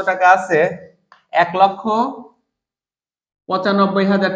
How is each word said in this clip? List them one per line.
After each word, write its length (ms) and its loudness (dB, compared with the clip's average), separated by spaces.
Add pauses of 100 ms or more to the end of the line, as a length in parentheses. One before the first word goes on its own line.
টাকা 240 0
আছে? 300 2 (720)
এক 220 0
লক্ষ 280 0 (1700)
পঁচানব্বই 580 0
হাজার 300 0